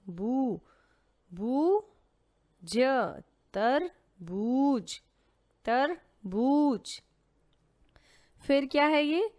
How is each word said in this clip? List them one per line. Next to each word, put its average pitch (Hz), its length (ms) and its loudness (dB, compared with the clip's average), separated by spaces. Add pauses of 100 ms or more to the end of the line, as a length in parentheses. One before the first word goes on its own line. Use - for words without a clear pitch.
बू, 220 520 -2 (720)
बू, 277 500 0 (800)
ज, 175 140 -6 (760)
तरबूज, 240 1500 -2 (640)
तरबूज। 262 1400 0 (1400)
फिर 277 260 2
क्या 285 200 2
है 302 200 4
ये? 339 340 0